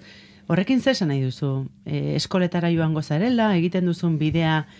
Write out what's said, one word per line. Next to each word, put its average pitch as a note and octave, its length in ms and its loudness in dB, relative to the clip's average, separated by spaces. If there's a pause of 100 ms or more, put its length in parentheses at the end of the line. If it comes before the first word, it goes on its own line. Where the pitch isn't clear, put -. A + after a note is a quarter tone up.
(480)
Horrekin F#3 320 2
zer C4+ 120 2
esan F3+ 160 0
nahi C#3 140 0
duzu? C3+ 460 -4 (160)
Eh, D3 320 -4
eskoletara F3 560 0
joango D#3+ 300 0
zarela, G#3+ 540 0
egiten F3+ 300 0
duzun E3+ 320 0
bidea D#3 460 0 (160)